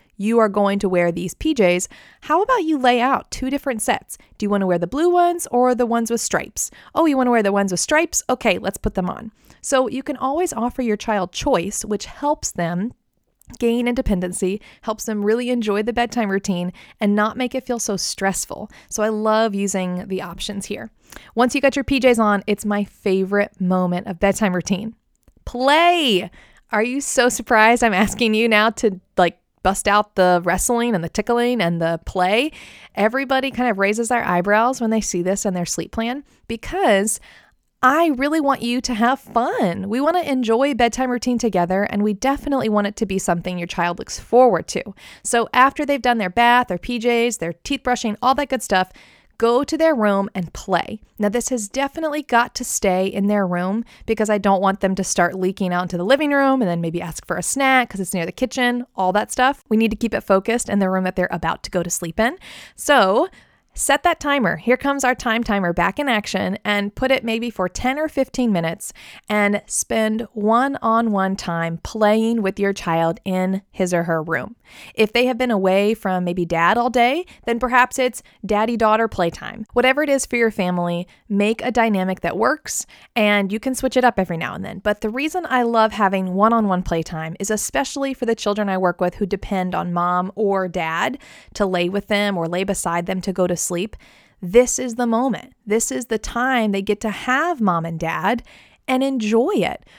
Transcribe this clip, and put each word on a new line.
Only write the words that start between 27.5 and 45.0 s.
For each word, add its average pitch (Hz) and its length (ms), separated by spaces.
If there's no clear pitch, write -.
I'm 214 100
asking 208 400
you 226 140
now 220 220
to, 202 300
like, 175 220
bust 196 240
out 208 300
the 180 280
wrestling 233 520
and 165 80
the 165 40
tickling 240 520
and 170 200
the 165 240
play? 208 460
Everybody 262 560
kind 240 180
of 190 80
raises 214 300
their 240 160
eyebrows 208 560
when 220 100
they 220 100
see 180 220
this 190 240
in 185 80
their 175 100
sleep - 280
plan 240 320
because 226 720
I 302 340
really 294 240
want 277 220
you 240 180
to 254 140
have 233 260
fun. 226 680
We 233 120
wanna 339 220
enjoy 254 520
bedtime 240 360
routine 247 280
together, 190 460
and 202 180
we 214 120
definitely 269 540
want 208 200
it 202 80
to 220 100
be 190 120
something 180 400
your 170 100
child 175 300
looks - 200
forward 240 500
to. - 140